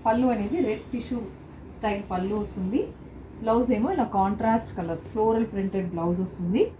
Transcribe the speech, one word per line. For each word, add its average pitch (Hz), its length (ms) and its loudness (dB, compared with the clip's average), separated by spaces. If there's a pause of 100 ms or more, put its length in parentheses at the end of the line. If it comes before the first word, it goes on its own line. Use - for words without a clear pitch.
పళ్ళు 233 300 4
అనేది 214 240 0 (100)
రెడ్ 214 240 -2
టిష్యూ 240 280 -4 (580)
స్టైల్ 202 340 -2
పళ్ళు 190 220 0 (100)
వస్తుంది. 202 380 -2 (600)
బ్లౌజ్ 233 360 4
ఏమో 269 180 2
ఇలా 233 120 2 (120)
కాంట్రాస్ట్ 220 600 2
కలర్ 165 220 -4 (100)
ఫ్లోరల్ 226 420 4
ప్రింటెడ్ 190 420 0
బ్లౌజ్ 175 300 2
వస్తుంది. 185 360 0 (180)